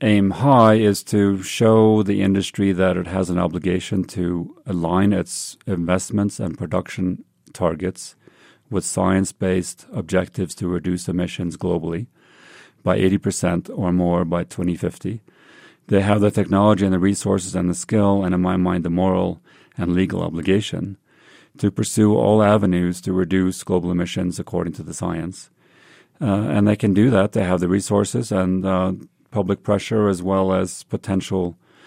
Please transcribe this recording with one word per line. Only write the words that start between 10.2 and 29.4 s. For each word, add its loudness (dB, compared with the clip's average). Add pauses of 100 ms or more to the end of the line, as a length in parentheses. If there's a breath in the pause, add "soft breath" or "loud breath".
to -6
reduce -4
emissions -4
globally -4 (760 soft breath)
by 2
eighty 2
percent -2
or -2
more 2
by -2
twenty -4
fifty. -6 (680 soft breath)
They 2
have 2
the 4
technology 2
and 2
the 2
resources 0
and 0
the -2
skill, 2
and 0
in 0
my 0
mind, 0
the -2
moral 0 (380 soft breath)
and -2
legal 0
obligation -2 (600 soft breath)
to 0
pursue 2
all 4
avenues 2
to -6
reduce 0
global -2
emissions -4
according -4
to -14
the -12
science. -8 (720 soft breath)
Uh, -4
and 0
they 2
can 0
do 4
that. 2
They 0
have 0
the 0
resources -2
and, 0
uh, 0 (380)
public -2